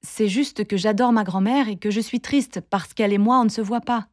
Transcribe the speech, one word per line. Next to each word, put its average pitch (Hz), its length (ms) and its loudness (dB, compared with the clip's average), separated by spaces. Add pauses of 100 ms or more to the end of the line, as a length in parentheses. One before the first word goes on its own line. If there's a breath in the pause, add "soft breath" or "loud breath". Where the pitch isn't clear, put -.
C'est - 260 -2
juste 214 360 -2
que 202 120 -4
j'adore 214 340 2
ma 220 140 2
grand-mère 208 440 0
et 202 80 -6
que 208 140 -4
je 202 80 0
suis 226 220 -4
triste - 400 -2
parce - 340 -6
qu'elle 202 180 0
et 202 60 2
moi, 240 220 4
on 240 40 2
ne 226 40 4
se 226 120 -4
voit 220 200 -2
pas. 233 320 -4